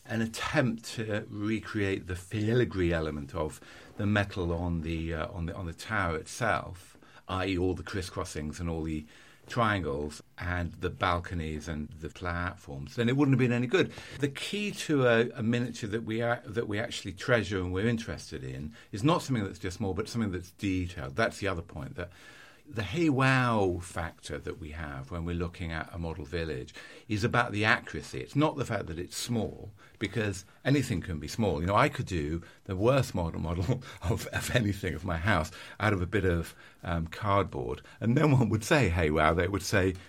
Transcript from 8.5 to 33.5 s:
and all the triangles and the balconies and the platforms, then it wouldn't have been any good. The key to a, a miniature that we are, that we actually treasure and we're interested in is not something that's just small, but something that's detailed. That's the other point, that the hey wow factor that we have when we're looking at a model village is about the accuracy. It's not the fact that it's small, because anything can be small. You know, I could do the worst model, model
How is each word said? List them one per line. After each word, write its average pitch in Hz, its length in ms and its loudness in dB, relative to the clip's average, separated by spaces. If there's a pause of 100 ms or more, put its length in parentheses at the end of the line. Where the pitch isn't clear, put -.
and 87 80 -2
all 82 140 -2
the 78 240 -4 (400)
triangles 78 760 0 (160)
and 87 420 -2
the 90 100 -2
balconies 85 800 -2
and 76 200 -4 (120)
the 80 80 -8
platforms, 87 880 -6
then 117 120 4
it 131 80 4
wouldn't 135 180 6
have 120 40 6
been 120 180 4
any 120 120 2
good. 170 240 4 (260)
The 143 100 0
key 202 440 -4
to 139 340 2
a, 120 300 6
a 123 60 -4
miniature 120 480 0
that 113 140 -2
we 110 160 -2
are, 120 240 0
that 113 220 -2
we 101 120 -2
actually 107 340 -6
treasure 101 480 2
and 90 120 -2
we're 95 140 2
interested 92 560 -2
in 65 320 -8 (160)
is 104 140 -2
not 160 180 4
something 120 220 0
that's 92 160 -8
just 90 160 -6
small, 98 180 -2
but 95 140 -4
something 110 240 -2
that's 87 200 -8
detailed. 87 640 -2
That's 113 220 0
the 101 100 -2
other 87 140 -2
point, - 320 -10
that 90 160 -8 (560)
the 110 160 -4
hey 156 280 2
wow 123 720 4
factor 82 560 -8
that 82 200 -8
we 80 120 -10
have 73 400 -8
when 85 160 -4
we're 87 80 -2
looking 85 360 -4
at 80 220 -6
a 90 60 -8
model 82 260 -6
village 78 500 -4 (360)
is 104 120 2
about 120 300 2
the 104 100 0
accuracy. 104 580 0
It's - 140 -10
not 151 220 4
the 127 80 -2
fact 98 220 -2
that 80 120 -6
it's - 200 -6
small, - 520 -4 (280)
because 104 480 -2 (180)
anything 131 380 4
can 82 160 -4
be 73 100 -8
small. 90 320 2
You 85 60 0
know, 101 100 4
I 139 140 6
could 92 160 -4
do 80 340 -2 (240)
the 98 100 -6
worst 120 400 4
model, 87 240 -2
model 87 440 0 (100)